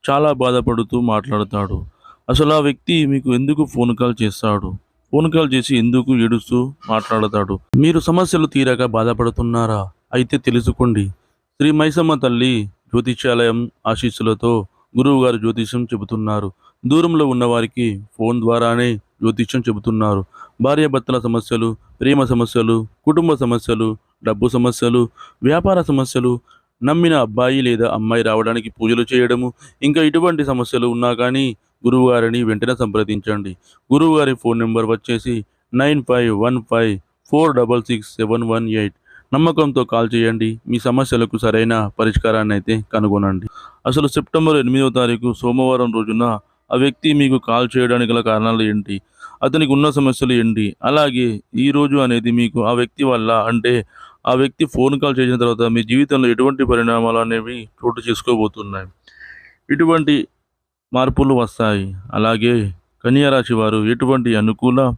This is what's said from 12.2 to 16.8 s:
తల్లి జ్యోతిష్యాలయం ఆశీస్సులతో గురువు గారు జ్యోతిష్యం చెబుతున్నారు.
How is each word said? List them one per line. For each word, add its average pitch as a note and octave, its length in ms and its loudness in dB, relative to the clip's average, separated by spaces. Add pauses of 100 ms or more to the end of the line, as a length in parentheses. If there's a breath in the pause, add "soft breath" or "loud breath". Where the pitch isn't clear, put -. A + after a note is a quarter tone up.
తల్లి B2 300 0 (380)
జ్యోతిష్యాలయం A#2+ 680 0 (320)
ఆశీస్సులతో A2+ 600 -2 (460)
గురువు C3+ 260 4
గారు A#2+ 180 0
జ్యోతిష్యం A2+ 480 -4
చెబుతున్నారు. G#2 580 -4 (340 soft breath)